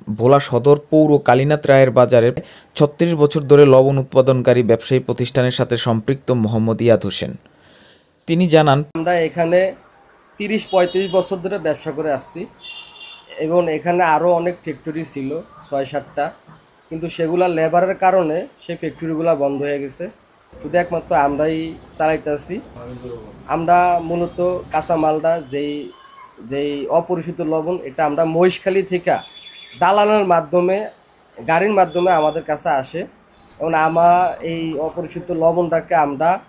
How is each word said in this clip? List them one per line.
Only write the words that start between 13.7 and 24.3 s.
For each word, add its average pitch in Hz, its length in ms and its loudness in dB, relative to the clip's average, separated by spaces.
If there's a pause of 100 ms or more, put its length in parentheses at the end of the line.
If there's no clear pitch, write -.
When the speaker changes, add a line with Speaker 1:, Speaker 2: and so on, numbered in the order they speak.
Speaker 2:
এখানে 175 300 0
আরও 160 280 2
অনেক 175 320 -2
ফ্যাক্টরি 160 500 -10
ছিল, 143 280 -8 (280)
ছয় 139 160 -4
সাতটা, 139 460 -8 (580)
কিন্তু 160 200 -8
সেগুলা 170 380 0
লেবারের 175 480 0
কারণে 190 520 0 (120)
সেই - 160 -10
ফ্যাক্টরিগুলা 160 600 -4
বন্ধ 139 260 -2
হয়ে 143 180 -4
গেছে। 139 300 -12 (520)
শুধু 147 160 -4
একমাত্র 170 380 -2
আমরাই 156 580 0 (240)
চালাইতেছি। 156 600 -4 (880)
আমরা 175 560 2
মূলত 175 560 -4 (120)